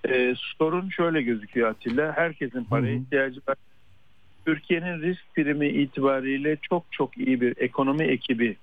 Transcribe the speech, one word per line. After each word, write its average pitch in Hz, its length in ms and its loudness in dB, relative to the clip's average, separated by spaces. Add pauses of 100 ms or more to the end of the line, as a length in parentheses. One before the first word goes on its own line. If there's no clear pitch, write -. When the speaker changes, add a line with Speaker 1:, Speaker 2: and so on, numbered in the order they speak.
Speaker 1:
Ee, 127 260 2 (240)
sorun 180 300 0
şöyle 165 340 0
gözüküyor 113 480 0
Atilla. 143 460 -2
Herkesin 147 480 -2
paraya 117 280 0
Speaker 2:
Hı 123 60 0
hı. 127 40 -4
Speaker 1:
ihtiyacı 135 460 0
var. 135 80 0 (880)
Türkiye'nin 165 580 -2
risk 180 320 -4
primi 147 340 2
itibariyle 139 960 0
çok 175 280 -2
çok - 280 -4
iyi 127 220 2
bir 123 160 2
ekonomi 139 480 0
ekibi 120 580 0